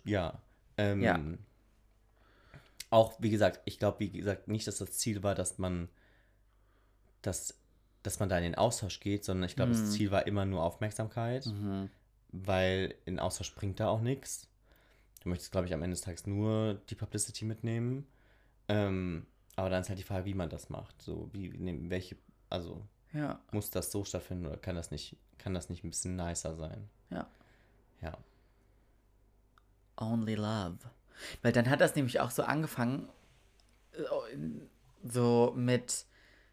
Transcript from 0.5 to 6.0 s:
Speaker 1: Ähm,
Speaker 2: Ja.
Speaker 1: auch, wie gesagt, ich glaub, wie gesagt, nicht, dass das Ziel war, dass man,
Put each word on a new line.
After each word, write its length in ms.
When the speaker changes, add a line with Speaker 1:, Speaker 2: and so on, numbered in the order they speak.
Speaker 1:
Ähm, 240
Speaker 2:
Ja. 160
Speaker 1:
auch, 280
wie 120
gesagt, 340
ich 140
glaub, 220
wie 100
gesagt, 380
nicht, 180
dass 120
das 140
Ziel 300
war, 120
dass 240
man, 300